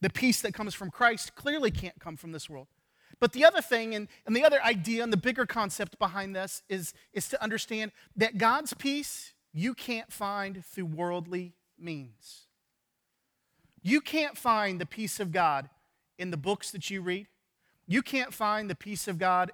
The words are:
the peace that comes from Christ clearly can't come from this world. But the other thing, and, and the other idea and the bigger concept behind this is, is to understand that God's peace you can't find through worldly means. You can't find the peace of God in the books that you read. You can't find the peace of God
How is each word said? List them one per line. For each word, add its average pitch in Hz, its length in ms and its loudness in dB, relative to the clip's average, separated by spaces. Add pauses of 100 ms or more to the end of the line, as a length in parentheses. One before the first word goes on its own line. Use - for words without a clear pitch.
the 226 100 2
peace - 320 4
that 208 120 -2
comes 208 200 -6
from 190 160 -10
Christ - 440 2
clearly 285 360 0
can't - 280 -6
come 160 180 -12
from 165 160 -14
this 156 160 -12
world. 139 200 -16 (520)
But 240 120 4
the 262 120 8
other 339 160 8
thing, 226 360 0
and, 208 100 -6 (200)
and 220 100 2
the 269 80 6
other 294 180 6
idea 226 400 0
and 233 100 -2
the 214 40 6
bigger 240 280 0
concept 208 540 -4
behind 190 380 -2
this 190 320 -6
is, 190 260 -6 (180)
is - 180 -4
to 269 120 -4
understand 220 480 -4 (240)
that 220 240 2
God's 247 360 4
peace - 600 -6 (180)
you 208 220 -2
can't - 380 -8
find 196 520 -6
through 185 220 -8
worldly 175 680 -4 (220)
means. 143 720 -14 (1400)
You 254 180 4
can't 294 380 -2
find 208 420 2
the 175 60 -4
peace - 320 -8
of 190 140 -4
God 151 360 2 (480)
in 180 140 -8
the 170 60 -4
books 185 340 -2
that 196 200 -10
you 196 120 -6
read. 185 240 -4 (640)
You 226 140 4
can't 262 300 -4
find 214 380 0
the 175 60 -6
peace 208 320 -8
of 175 100 -4
God 180 360 2